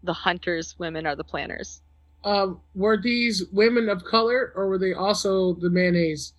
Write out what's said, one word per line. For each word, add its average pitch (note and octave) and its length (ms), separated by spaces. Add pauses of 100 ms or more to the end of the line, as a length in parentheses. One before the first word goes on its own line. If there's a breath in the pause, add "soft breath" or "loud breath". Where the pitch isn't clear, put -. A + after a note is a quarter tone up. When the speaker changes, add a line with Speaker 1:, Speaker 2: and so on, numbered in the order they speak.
Speaker 1:
the F3 120
hunters, F3 640
women D#3+ 260
are D3 100
the D#3 80
planners. - 580 (420)
Speaker 2:
Um, G3 360 (160)
were G#3 260
these A#3+ 500
women A3+ 380
of F#3 140
color, A#3 520
or G3 120
were F#3+ 100
they F#3 160
also F#3+ 600
the F3 140
mayonnaise F3 680